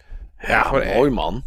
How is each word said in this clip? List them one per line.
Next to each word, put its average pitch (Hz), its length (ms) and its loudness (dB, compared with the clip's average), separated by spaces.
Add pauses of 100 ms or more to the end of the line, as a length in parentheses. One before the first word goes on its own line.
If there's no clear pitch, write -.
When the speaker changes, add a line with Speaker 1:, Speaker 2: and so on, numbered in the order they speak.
(380)
Speaker 1:
Ja, 110 240 2
Speaker 2:
Gewoon 131 240 0
Speaker 1:
mooi, 135 240 4
Speaker 2:
e-, 123 40 0
Speaker 1:
man. 113 320 -4